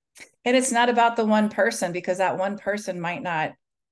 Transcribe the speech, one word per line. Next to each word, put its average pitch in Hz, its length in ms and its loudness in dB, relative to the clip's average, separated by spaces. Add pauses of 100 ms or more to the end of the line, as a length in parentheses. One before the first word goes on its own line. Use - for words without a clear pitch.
(440)
And 247 120 4
it's 254 160 2
not 240 160 2
about 233 280 4
the 233 80 2
one 214 240 4
person, 196 440 0
because 180 260 -4
that 180 180 0
one 202 220 -4
person 196 420 -6
might 170 220 -6
not, 160 300 -4 (400)